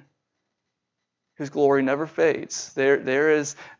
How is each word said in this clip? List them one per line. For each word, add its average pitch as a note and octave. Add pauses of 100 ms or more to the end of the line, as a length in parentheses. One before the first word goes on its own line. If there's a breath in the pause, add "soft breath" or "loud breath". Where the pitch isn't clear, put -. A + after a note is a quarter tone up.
(1400)
whose C#3+
glory C#3
never C#3
fades. -
There, C#3
there C#3
is D3 (240 loud breath)